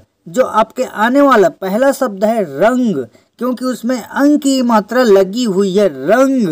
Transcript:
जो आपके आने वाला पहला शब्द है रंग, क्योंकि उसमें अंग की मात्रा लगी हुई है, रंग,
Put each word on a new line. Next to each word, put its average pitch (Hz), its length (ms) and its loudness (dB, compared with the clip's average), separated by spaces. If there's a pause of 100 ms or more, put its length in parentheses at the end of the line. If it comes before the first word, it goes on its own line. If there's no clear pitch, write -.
(280)
जो 180 160 0
आपके 214 400 -2
आने 233 380 0
वाला 247 300 4
पहला 214 420 -2
शब्द 202 320 -6
है 220 180 0 (160)
रंग, 214 460 0 (340)
क्योंकि 247 260 -6
उसमें 254 320 -4
अंग 285 420 0
की 269 240 0
मात्रा 233 400 0
लगी 196 420 2
हुई 196 280 -2
है, 202 140 2
रंग, 220 640 0